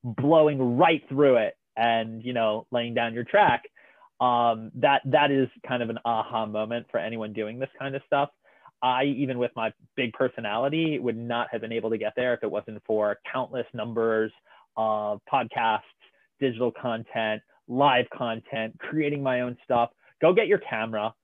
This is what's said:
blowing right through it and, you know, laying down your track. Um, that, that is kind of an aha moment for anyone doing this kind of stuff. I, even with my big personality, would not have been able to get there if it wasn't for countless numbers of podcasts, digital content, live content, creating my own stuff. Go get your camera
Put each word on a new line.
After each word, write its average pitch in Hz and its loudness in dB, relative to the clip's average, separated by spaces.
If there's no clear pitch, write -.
blowing 131 4
right 165 4
through 135 6
it 107 0
and, 113 0
you 123 -8
know, 110 0
laying 120 -2
down 117 -2
your 120 -6
track. 127 4
Um, 120 2
that, 139 4
that 143 4
is 135 2
kind 123 -2
of 113 -4
an 113 -6
aha 113 -2
moment 107 -6
for 117 -2
anyone 107 -6
doing 110 -6
this 135 -6
kind 135 -8
of 139 -6
stuff. 143 0
I, 127 0
even 131 -2
with 120 -2
my 113 -4
big 123 -2
personality, 131 -2
would 117 -4
not 117 -4
have 113 -6
been 113 -10
able 110 -4
to 113 -2
get 107 -4
there 123 0
if 117 -4
it 107 -4
wasn't 104 -8
for 104 0
countless 127 -6
numbers 113 0
of 107 -2
podcasts, 117 0
digital 120 0
content, 113 -4
live 127 4
content, 113 -6
creating 147 -4
my 127 0
own 123 -4
stuff. 117 2
Go 165 6
get 208 4
your 196 4
camera 113 -4